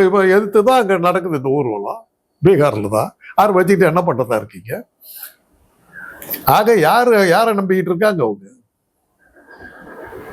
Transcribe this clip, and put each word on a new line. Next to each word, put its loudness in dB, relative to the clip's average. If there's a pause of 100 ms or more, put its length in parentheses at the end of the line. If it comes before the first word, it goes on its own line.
இப்ப 2
எதிர்த்து 2
தான் 2
அங்க 0
நடக்குது -2
இந்த -6
ஊர்வலம். -4 (420)
பீகார்ல 2
தான். -2 (260)
யார் 2
வச்சுக்கிட்டு 2
என்ன 0
பண்றதா -2
இருக்கீங்க? -12 (1700)
ஆக 4
யாரு, 2
யாரை 2
நம்பிக்கிட்டு -2
இருக்காங்க -2
அவங்க? -4 (1900)